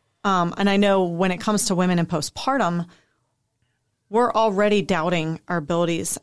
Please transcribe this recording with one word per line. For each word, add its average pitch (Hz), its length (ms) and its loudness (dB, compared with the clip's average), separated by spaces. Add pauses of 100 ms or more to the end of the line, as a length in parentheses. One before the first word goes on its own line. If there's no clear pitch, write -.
(240)
um, 180 340 0
and 196 120 2
I 196 80 2
know 196 260 4
when 175 280 0
it 180 100 -6
comes 208 240 0
to 190 100 -2
women 180 240 2
in 165 60 0
postpartum, 175 800 -2 (1200)
we're 233 240 2
already 208 480 2
doubting 165 680 -2
our 175 100 -4
abilities 170 640 -2